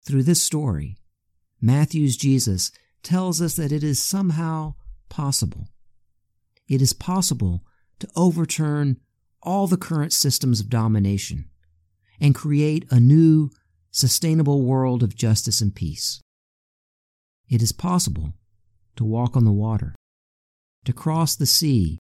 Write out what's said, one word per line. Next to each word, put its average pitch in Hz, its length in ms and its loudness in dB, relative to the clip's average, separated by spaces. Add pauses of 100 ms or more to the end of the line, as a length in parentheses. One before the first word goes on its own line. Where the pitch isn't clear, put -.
Through 135 180 0
this 165 180 2
story, 117 560 -4 (600)
Matthew's 143 560 2
Jesus 123 560 0 (320)
tells 180 380 -2
us 165 140 -2
that 147 160 -4
it 151 120 -2
is 147 160 0
somehow 160 760 -2 (340)
possible. - 580 -4 (1000)
It 135 140 0
is 135 120 2
possible 120 720 -2 (360)
to - 160 -8
overturn 156 840 0 (440)
all 196 260 -2
the 180 100 2
current 160 360 -4
systems 127 460 0
of 104 100 -6
domination 101 800 -2 (720)
and 147 140 4
create 151 560 0
a 127 100 4
new, 156 520 6 (400)
sustainable 143 720 2
world 127 400 2
of 101 120 -2
justice - 460 0
and 101 140 0
peace. - 440 -6 (1300)
It 117 140 0
is 117 100 0
possible 101 640 -2 (600)
to 117 100 -2
walk 117 320 -2
on 117 80 4
the 107 60 4
water, 101 420 -2 (920)
to 123 80 -2
cross 160 420 -2
the 147 100 -2
sea 110 540 2 (120)